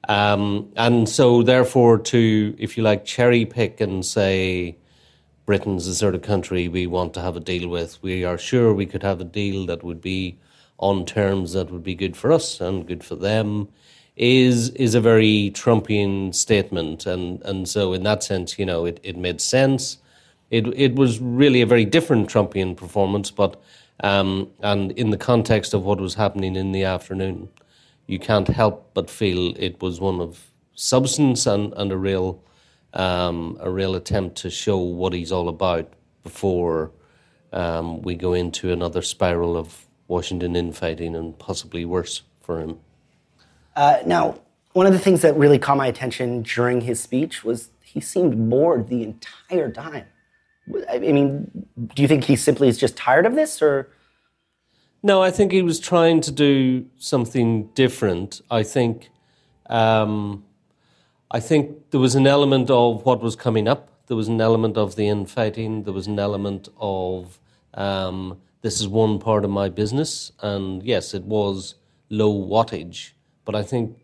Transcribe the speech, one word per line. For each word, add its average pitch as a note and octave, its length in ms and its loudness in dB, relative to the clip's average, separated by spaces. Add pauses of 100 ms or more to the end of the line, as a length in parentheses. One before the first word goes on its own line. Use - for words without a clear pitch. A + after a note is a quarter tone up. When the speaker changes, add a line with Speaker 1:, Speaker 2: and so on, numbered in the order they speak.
Speaker 1:
Um, G#2 640 0
and A#2 320 4
so, A#2+ 340 6
therefore, B2 580 6
to, A2 580 2
if G#2+ 180 -8
you A2+ 80 -2
like, G#2 220 2
cherry A#2+ 400 2
pick A2+ 340 -4
and F#2+ 260 -2
say, F#2 680 -2 (720)
"Britain's G2 420 -2
the F2+ 80 -4
sort G2 200 0
of E2+ 60 -6
country F#2 460 -2
we F2+ 180 -4
want F2 280 -4
to F2+ 80 -8
have F2 160 -6
a - 20 -10
deal F2 300 -6
with. E2+ 340 -8
We F#2 220 -4
are F2 120 -4
sure A#2 360 2
we G2 140 -2
could - 160 -8
have F#2+ 180 -2
a F2+ 40 -10
deal G2 420 -4
that E2+ 160 -6
would E2+ 180 -10
be F#2 360 -6 (420)
on F#2+ 260 0
terms G2 480 0
that F2+ 180 -4
would F2 120 -12
be F#2 120 -6
good F#2 220 -6
for C#3 160 2
us - 260 0
and F2+ 260 -4
good E2+ 200 -8
for F2+ 100 -10
them," G#2 540 -2 (460)
is, B2 560 4
is A#2+ 240 0
a A#2+ 60 6
very G#2+ 520 6
Trumpian G2+ 800 0
statement. F2 720 -2
And, F2+ 380 -6
and F#2+ 240 -6
so G2 260 -2
in F#2 100 -4
that G#2 200 0
sense, F#2 360 -6
you G2 60 -2
know, E2+ 200 -2
it, E2+ 180 -6
it F2 140 -12
made F2+ 220 -6
sense. C3+ 600 0 (500)
It, A#2 180 0
it B2+ 280 2
was B2 240 2
really B2+ 420 4
a A#2 40 6
very A#2 200 6
different A#2 440 2
Trumpian G2 460 0
performance, G2 560 -2
but, - 300 -2 (420)
um, G2 560 0
and G2+ 320 -2
in A2 200 -2
the G2+ 60 0
context A2+ 560 0
of G2 100 -2
what G2 180 -2
was F#2 140 -6
happening G2 400 -2
in F#2+ 160 -4
the F#2+ 120 -2
afternoon, F#2+ 680 -6 (560)
you F#2+ 140 -6
can't G2+ 300 0
help - 440 0
but F#2 160 -4
feel F2+ 480 -2
it F2+ 240 -6
was F2+ 200 -6
one F#2+ 180 -2
of E2 260 -10 (300)
substance C3 720 2
and, G#2 300 0
and G2 140 -4
a F#2+ 60 -2
real, F#2+ 460 -2 (500)
um, F2 680 -2
a F#2 100 -6
real F#2 240 -2
attempt F#2 440 -4
to F#2 100 -8
show G2 280 -2
what F2+ 360 -4
he's F2 180 -8
all F2+ 160 -2
about E2+ 460 -2 (280)
before, E2+ 720 -4 (600)
um, E2 480 -6
we F2+ 120 -6
go F2+ 200 -2
into F2+ 400 -4
another F2 280 -4
spiral E2+ 540 -2
of E2 320 -10 (220)
Washington F2 480 -4
infighting E2 580 -6
and E2 240 -10
possibly - 460 -10
worse F2 380 -6 (180)
for E2 180 -6
him. D#2+ 180 -10 (960)
Speaker 2:
Uh, D3 320 6
now, E3+ 320 0 (360)
one F#3 120 6
of G3 60 8
the F#3 80 6
things F3+ 220 4
that D#3 160 6
really C#3+ 200 8
caught C#3 200 2
my C3+ 100 0
attention B2 540 -4
during A#2+ 400 0
his A2+ 180 -4
speech - 460 -4
was A#2 240 -4 (120)
he - 200 -10
seemed A#2+ 480 0
bored C3 400 2
the B2 120 -2
entire C3 680 -6
time. D3 320 -14 (840)
I, A#2 60 -4
I B2 40 -2
mean, C#3+ 680 0 (300)
do C#3 60 2
you C#3+ 80 6
think C#3 160 2
he C#3+ 100 4
simply C#3 320 2
is A#2 100 4
just - 200 0
tired D3 280 4
of A#3+ 100 2
this, D4+ 260 0
or? C#3 280 2 (1120)
Speaker 1:
No, F#3+ 220 6
I F#3 80 4
think F#3 220 2
he F#3+ 80 6
was E3 180 0
trying E3 420 4
to D3+ 120 -6
do C3 520 4 (120)
something A#2 760 0
different. G2+ 680 0 (100)
I A2+ 120 0
think, A#2 460 -2 (580)
um, G#2+ 760 0 (880)
I A#2+ 80 -2
think - 520 -2
there C3+ 100 2
was B2+ 140 4
an C3+ 120 6
element C#3 420 4
of A#2+ 360 4
what A#2+ 160 2
was A#2 160 -4
coming A2 320 0
up. - 180 0 (200)
There B2 100 -4
was G#2+ 100 -2
an A2+ 140 0
element A2+ 340 2
of G#2+ 220 -2
the G#2 100 0
infighting. G#2+ 760 -4
There G2 100 -8
was F#2+ 140 -8
an G#2 120 -4
element G2+ 480 -4 (100)
of, F#2 640 -6 (340)
um, F#2+ 640 -6 (240)
"This A2 200 -4
is G#2 60 -4
one G#2+ 300 2
part G#2+ 280 0
of G2+ 40 -2
my G2+ 200 -2
business." A2 720 -4
And F#2+ 420 -6
yes, G#2+ 300 -4
it F#2+ 100 -8
was G2 520 -4 (340)
low G#2+ 240 0
wattage, F#2+ 800 -4 (300)
but G#2+ 120 -6
I G#2+ 80 -2
think A#2 400 -4